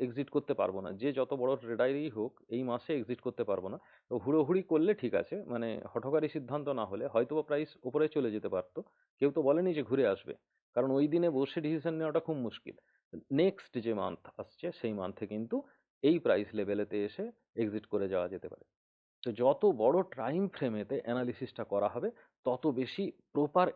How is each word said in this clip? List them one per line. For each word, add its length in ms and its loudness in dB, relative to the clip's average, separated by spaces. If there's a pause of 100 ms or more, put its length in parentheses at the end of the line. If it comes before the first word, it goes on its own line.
এক্সিট 300 -4
করতে 240 0
পারবো 260 0
না। 120 -6
যে 200 -2
যত 220 0
বড় 220 0
ট্রেডারই 520 0
হোক, 400 -6
এই 140 -2
মাসে 360 -2
এক্সিট 220 -6
করতে 240 -4
পারবো 240 -2
না। 100 -8 (300)
তো 80 -2
হুড়োহুড়ি 460 2
করলে 320 2
ঠিক 200 -4
আছে, 300 -2
মানে 400 -4
হঠকারী 440 0
সিদ্ধান্ত 400 -6
না 180 -2
হলে 200 -4
হয়তোবা 360 0
প্রাইস 260 -2 (140)
উপরে 260 0
চলে 220 0
যেতে 180 -2
পারতো। 340 -4 (360)
কেউ 120 4
তো 120 0
বলেনি 320 4
যে 80 -2
ঘুরে 240 2
আসবে, 280 0 (400)
কারণ 160 2
ওই 180 4
দিনে 220 2
বসে 300 0
ডিসিশন 340 -2
নেওয়াটা 260 0
খুব 160 -4
মুশকিল। 400 -8 (560)
নেক্সট 460 0
যে 160 -2
মান্থ 420 -4
আসছে, 360 -10
সেই 200 -4
মান্থে 340 -6
কিন্তু 360 -4 (400)
এই 160 6
প্রাইস 340 2
লেভেলেতে 520 -2
এসে 260 -6 (260)
এক্সিট 300 -2
করে 220 -2
যাওয়া 200 0
যেতে 200 -8
পারে। 160 -20 (600)
তো 80 -2
যত 340 4
বড় 360 6 (140)
টাইম 320 0
ফ্রেমেতে 560 -4
অ্যানালিসিসটা 600 -4
করা 240 2
হবে, 220 -4 (340)
তত 220 0
বেশি 460 -2 (200)
প্রপার 440 4